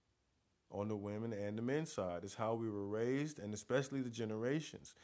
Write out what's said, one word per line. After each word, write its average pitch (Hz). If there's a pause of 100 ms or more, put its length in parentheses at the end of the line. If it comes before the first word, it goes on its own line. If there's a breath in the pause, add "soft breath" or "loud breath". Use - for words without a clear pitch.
(720)
on 101
the 107
women 104
and 104
the 113
men's 147
side. 90
It's 98
how 113
we 113
were 101
raised, 127
and 107
especially 139
the 123
generations. 117